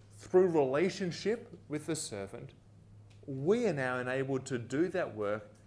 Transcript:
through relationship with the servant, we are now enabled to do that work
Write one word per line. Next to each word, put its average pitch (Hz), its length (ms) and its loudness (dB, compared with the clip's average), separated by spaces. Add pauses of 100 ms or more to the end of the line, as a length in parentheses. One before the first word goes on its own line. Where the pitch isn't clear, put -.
(200)
through 185 280 6
relationship 170 1040 2 (180)
with 147 180 -6
the 160 100 -2
servant, 117 560 -8 (760)
we 165 400 0
are 175 60 2
now 127 260 -2
enabled 131 480 -2
to 131 100 -2
do 131 320 0
that 147 260 -4
work 107 340 -2 (180)